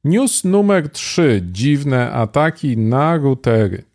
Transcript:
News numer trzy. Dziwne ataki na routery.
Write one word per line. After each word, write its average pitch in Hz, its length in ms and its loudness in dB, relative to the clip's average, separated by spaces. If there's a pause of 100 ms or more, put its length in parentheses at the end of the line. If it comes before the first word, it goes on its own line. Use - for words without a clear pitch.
News 220 400 0
numer 190 460 2
trzy. 127 520 0 (100)
Dziwne 131 600 0
ataki 143 640 -2
na 135 400 0
routery. 117 680 0 (120)